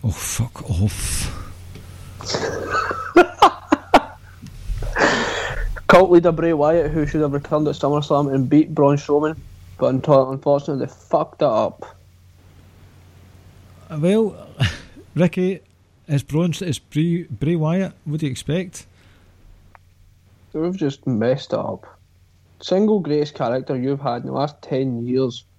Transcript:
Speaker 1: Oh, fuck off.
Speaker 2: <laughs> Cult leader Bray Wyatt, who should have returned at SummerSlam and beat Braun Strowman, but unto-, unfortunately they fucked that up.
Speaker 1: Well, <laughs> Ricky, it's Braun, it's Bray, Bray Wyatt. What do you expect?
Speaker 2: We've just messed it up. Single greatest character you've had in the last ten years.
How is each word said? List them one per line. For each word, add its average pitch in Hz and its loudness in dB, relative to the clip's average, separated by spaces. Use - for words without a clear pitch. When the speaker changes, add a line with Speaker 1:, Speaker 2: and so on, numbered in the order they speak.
Speaker 1:
Oh, 110 2
fuck - -6
off. - -2
Speaker 2:
<laughs> - -4
Cult 180 8
leader 170 6
Bray 165 0
Wyatt, 151 2
who 151 0
should 151 -2
have 143 0
returned 151 0
at 143 -2
SummerSlam 147 0
and 135 0
beat 151 4
Braun 143 6
Strowman, 151 0
but 131 0
unto-, 131 4
unfortunately 139 -2
they - -14
fucked - -4
that 147 2
up. 110 -2
Speaker 1:
Well, 185 0
<laughs> - -20
Ricky, 185 2
it's 143 0
Braun, 160 0
it's 175 -4
Bray, 170 -2
Bray 139 -2
Wyatt. 165 0
What 156 -6
do 160 -2
you 131 -4
expect? 175 -6
Speaker 2:
We've 170 -2
just 143 -4
messed 127 0
it 110 -2
up. 95 -8
Single 208 2
greatest 147 -2
character 131 -2
you've 135 -2
had 120 -4
in 127 -10
the 131 -8
last 139 -4
ten 131 -4
years. 127 -2